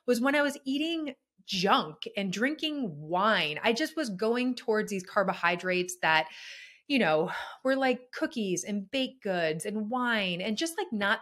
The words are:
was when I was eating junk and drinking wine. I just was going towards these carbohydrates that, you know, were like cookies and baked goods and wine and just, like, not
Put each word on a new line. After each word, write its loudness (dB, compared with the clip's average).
was 4
when 2
I 4
was 0
eating -2
junk 0
and -2
drinking -2
wine. 0
I 4
just 0
was -2
going 0
towards 0
these -4
carbohydrates 0
that, 4
you 2
know, 4
were 4
like 0
cookies -2
and -6
baked -4
goods 0
and -4
wine 0
and -2
just, -4
like, -4
not 2